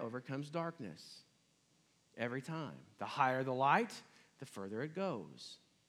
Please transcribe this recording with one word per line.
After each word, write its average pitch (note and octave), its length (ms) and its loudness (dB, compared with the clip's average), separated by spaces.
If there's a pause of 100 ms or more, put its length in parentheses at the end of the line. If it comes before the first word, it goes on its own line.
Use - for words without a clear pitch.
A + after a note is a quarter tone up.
overcomes C3 480 -4
darkness E3 720 -6 (920)
every A#2+ 260 -2
time. D3+ 340 -6 (240)
The G2+ 60 -2
higher C3 380 4
the C3 100 0
light, C#3+ 380 6 (480)
the C3+ 60 -10
further G#2 380 -4
it D#3 100 -6
goes. A2+ 640 -4 (320)